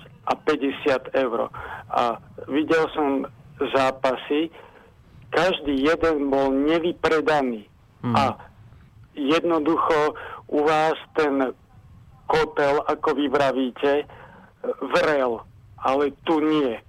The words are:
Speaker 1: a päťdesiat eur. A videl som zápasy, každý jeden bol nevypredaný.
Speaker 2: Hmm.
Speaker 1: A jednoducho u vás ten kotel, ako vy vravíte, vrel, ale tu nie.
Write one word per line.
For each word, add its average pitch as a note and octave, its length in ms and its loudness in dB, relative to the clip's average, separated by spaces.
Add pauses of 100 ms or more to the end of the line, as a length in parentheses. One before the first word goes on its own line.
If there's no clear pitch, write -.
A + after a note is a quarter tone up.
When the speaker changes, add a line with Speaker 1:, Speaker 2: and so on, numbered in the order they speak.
(220)
Speaker 1:
a - 160 -2
päťdesiat C#3 800 -2
eur. A#2 320 -2 (400)
A A#2+ 320 -2 (240)
videl D#3 480 0
som C#3 320 0 (480)
zápasy, C3+ 800 0 (800)
každý D3+ 480 0
jeden D#3 480 2
bol C3+ 240 2
nevypredaný. D3+ 1120 0 (400)
Speaker 2:
Hmm. A#2+ 80 0
Speaker 1:
A C#3+ 100 4 (920)
jednoducho D#3 1000 2 (340)
u D3 160 0
vás D#3 300 2 (220)
ten C3+ 380 0 (720)
kotel, D3+ 600 2
ako D3+ 260 -2
vy C#3+ 140 0
vravíte, C3+ 640 0 (1000)
vrel, C#3+ 460 2 (380)
ale C#3 340 0 (120)
tu D#3+ 160 2
nie. D3 380 0 (120)